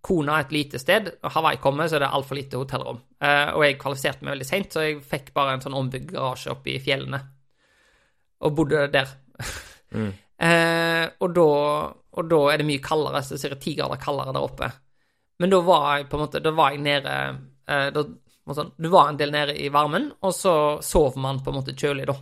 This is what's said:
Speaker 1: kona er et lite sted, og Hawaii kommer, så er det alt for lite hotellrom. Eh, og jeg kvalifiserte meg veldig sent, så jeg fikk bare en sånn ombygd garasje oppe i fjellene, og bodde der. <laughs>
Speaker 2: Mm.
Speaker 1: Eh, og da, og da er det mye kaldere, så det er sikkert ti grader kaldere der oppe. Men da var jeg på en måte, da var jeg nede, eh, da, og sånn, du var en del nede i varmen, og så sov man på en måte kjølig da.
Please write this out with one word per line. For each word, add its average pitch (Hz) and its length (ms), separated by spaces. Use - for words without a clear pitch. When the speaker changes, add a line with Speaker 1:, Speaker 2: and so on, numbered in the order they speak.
Speaker 1:
kona 156 320
er 151 100
et 135 60
lite 143 280
sted, 190 340
og 135 80
Hawaii 156 320
kommer, 147 240
så 156 80
er 147 40
det 139 120
alt 135 160
for 139 80
lite 135 240
hotellrom. 127 400
Eh, 143 340
og 156 80
jeg 139 160
kvalifiserte 139 480
meg 139 80
veldig 135 140
sent, 196 240
så 160 100
jeg 151 180
fikk - 320
bare 139 220
en 131 60
sånn 139 160
ombygd 131 340
garasje 131 400
oppe 135 240
i 135 40
fjellene, 135 420
og 147 140
bodde 147 360
der. 135 160
<laughs> - 280
Speaker 2:
Mm. 107 240
Speaker 1:
Eh, 165 680
og 180 160
da, 175 80
og 170 160
da 165 60
er 151 80
det 147 40
mye 143 140
kaldere, 143 420
så 135 120
det - 20
er 139 60
sikkert 139 200
ti 151 140
grader 139 240
kaldere 135 320
der 139 80
oppe. 135 300
Men 175 120
da 196 80
var 151 380
jeg 143 100
på 147 80
en 147 80
måte, 147 160
da 156 160
var 147 160
jeg 143 80
nede, 143 360
eh, 139 240
da, 147 80
og 143 80
sånn, 156 140
du 160 80
var 165 220
en 147 100
del 147 160
nede 147 240
i 143 80
varmen, 147 380
og 190 80
så 180 220
sov 147 400
man 135 240
på 139 80
en 139 80
måte 135 160
kjølig 139 320
da. 139 140